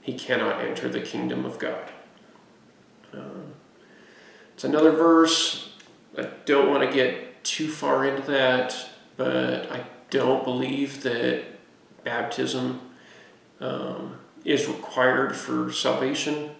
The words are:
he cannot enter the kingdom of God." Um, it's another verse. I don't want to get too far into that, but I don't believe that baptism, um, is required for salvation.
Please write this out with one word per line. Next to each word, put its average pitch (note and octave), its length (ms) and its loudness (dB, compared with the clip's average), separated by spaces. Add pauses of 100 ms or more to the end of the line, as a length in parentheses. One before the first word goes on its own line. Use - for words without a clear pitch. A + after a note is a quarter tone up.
he C3 140 -6
cannot - 460 -2
enter - 280 -4
the B1 120 -4
kingdom - 440 -4
of - 140 -8
God." - 320 -6 (1200)
Um, - 420 -14 (1000)
it's - 100 -14
another D3+ 280 6
verse. E3 760 4 (460)
I - 120 -6 (160)
don't C#3+ 260 6
want C3+ 180 4
to C3+ 60 -2
get - 500 0
too - 240 -4
far C#3 360 0
into C3+ 260 0
that, B2+ 460 2 (400)
but B2+ 540 -2
I B2 140 -8 (260)
don't C3+ 340 2
believe C3 580 -2
that B2 420 0 (600)
baptism, B2+ 760 -4 (800)
um, - 580 -8 (260)
is - 240 2
required B2+ 680 0
for B2+ 380 -4
salvation. D3 880 -2